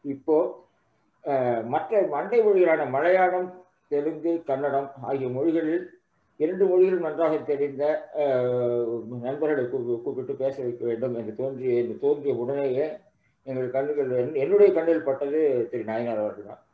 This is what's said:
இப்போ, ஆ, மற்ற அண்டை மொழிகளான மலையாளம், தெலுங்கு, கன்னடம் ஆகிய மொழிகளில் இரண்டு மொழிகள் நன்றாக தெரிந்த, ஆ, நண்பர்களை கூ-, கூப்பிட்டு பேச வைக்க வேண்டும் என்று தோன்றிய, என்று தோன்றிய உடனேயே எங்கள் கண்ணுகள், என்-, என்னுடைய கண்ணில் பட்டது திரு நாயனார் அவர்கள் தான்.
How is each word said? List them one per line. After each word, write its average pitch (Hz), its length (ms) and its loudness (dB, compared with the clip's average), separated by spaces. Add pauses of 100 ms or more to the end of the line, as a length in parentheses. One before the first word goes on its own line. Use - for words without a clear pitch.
இப்போ, 147 640 -2 (600)
ஆ, 123 380 0
மற்ற 160 460 0
அண்டை 190 280 0
மொழிகளான 175 500 4
மலையாளம், 180 760 2 (220)
தெலுங்கு, 156 560 -2
கன்னடம் 139 480 -2 (100)
ஆகிய 131 280 -4
மொழிகளில் 160 720 -2 (360)
இரண்டு 185 320 2
மொழிகள் 180 320 4
நன்றாக 156 380 0
தெரிந்த, 143 800 -2
ஆ, 147 40 -2 (1040)
நண்பர்களை 143 420 0
கூ-, 120 380 -4
கூப்பிட்டு 127 340 -6
பேச 135 280 -4
வைக்க 120 220 -6
வேண்டும் 117 300 -2
என்று 107 200 -8
தோன்றிய, 127 460 -2
என்று 110 180 -4
தோன்றிய 143 340 0
உடனேயே 135 640 -2 (460)
எங்கள் 127 280 -6
கண்ணுகள், 139 380 -2
என்-, 127 240 0
என்னுடைய 185 400 6
கண்ணில் 165 300 2
பட்டது 139 680 0
திரு 117 120 -6
நாயனார் 113 340 -4
அவர்கள் 101 280 -4
தான். - 180 -20 (100)